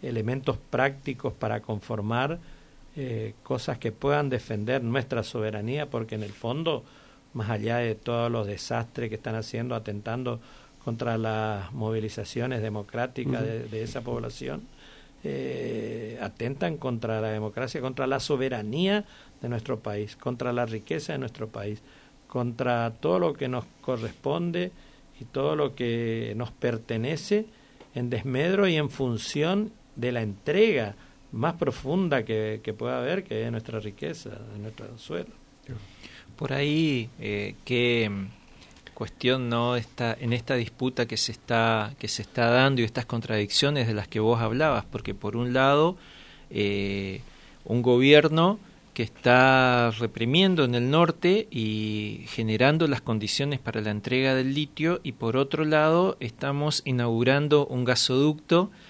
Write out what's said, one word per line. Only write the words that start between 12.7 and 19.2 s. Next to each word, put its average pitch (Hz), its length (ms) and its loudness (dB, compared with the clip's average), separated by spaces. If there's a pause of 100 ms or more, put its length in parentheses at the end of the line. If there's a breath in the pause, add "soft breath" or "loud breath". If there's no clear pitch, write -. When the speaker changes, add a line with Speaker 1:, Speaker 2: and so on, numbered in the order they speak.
Speaker 2:
Ujú. 110 80 -2
Speaker 1:
de, 113 140 -6
de 110 180 -6
esa 117 200 -6
población, 120 600 -6 (640 loud breath)
eh, 117 960 -6
atentan 135 560 -4
contra 117 440 -2
la 110 100 -2
democracia, 110 500 -4
contra 131 260 -4
la 135 140 0
soberanía 135 840 0 (360 loud breath)